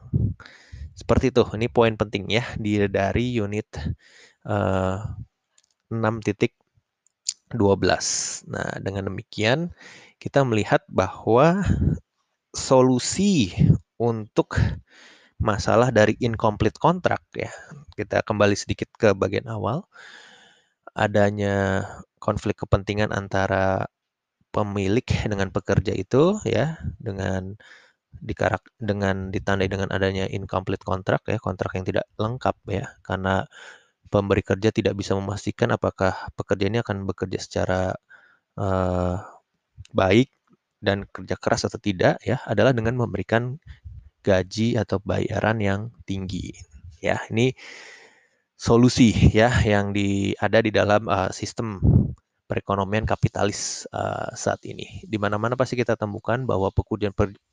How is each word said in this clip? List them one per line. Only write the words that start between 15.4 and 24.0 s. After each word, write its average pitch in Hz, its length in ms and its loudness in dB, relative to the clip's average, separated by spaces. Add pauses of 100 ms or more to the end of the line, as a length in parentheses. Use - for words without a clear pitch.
dari 107 240 4
incomplete 110 640 0
contract 170 560 0
ya, - 160 -6 (400)
kita 104 320 -2
kembali 104 320 2
sedikit - 400 -6
ke 104 160 4
bagian 101 320 0
awal, 113 400 -4 (1120)
adanya 101 880 2 (320)
konflik - 400 -2
kepentingan 104 560 -2
antara 95 720 0 (640)